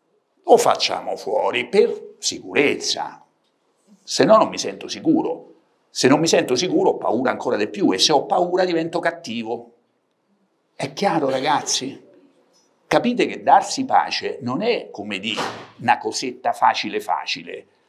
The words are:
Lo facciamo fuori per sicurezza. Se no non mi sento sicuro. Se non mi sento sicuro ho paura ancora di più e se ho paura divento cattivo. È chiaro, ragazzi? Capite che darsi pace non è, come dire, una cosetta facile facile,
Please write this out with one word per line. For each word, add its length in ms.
Lo 120
facciamo 580
fuori 520
per 500
sicurezza. 1040
Se 220
no 120
non 120
mi 80
sento 300
sicuro. 640
Se 160
non 120
mi 60
sento 300
sicuro 340
ho 80
paura 320
ancora 260
di 120
più 240
e 80
se 120
ho 140
paura 400
divento 320
cattivo. 760
È 180
chiaro, 380
ragazzi? 720
Capite 400
che 160
darsi 420
pace 560
non 220
è, 260
come 300
dire, 220
una 180
cosetta 520
facile 480
facile, 640